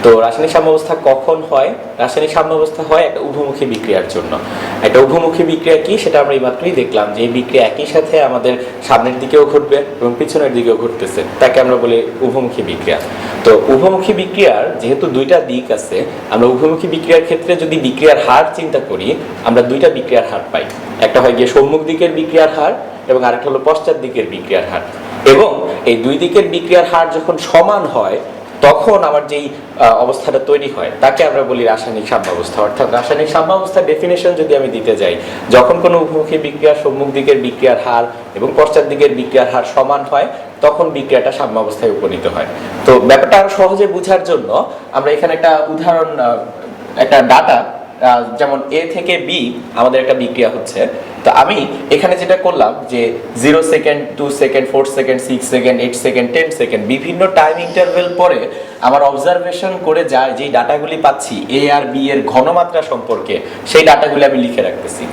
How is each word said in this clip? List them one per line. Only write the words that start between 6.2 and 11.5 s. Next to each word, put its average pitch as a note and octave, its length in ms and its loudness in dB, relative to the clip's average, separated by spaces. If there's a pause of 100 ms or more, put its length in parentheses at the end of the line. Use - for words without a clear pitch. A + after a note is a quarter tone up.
এইমাত্রই C3 380 -2
দেখলাম G#2+ 420 -2
যে A#2 80 -4
এই A#2+ 60 0
বিক্রিয়া B2 380 0
একই D3 200 -4
সাথে D#3 380 0
আমাদের B2 340 0 (300)
সামনের B2+ 320 2
দিকেও C#3+ 260 4
ঘটবে C#3 300 2
এবং A#2+ 440 -2
পিছনের C3+ 340 0
দিকেও A#2 240 2
ঘটতেছে। A2+ 460 -4 (160)
তাকে B2+ 220 4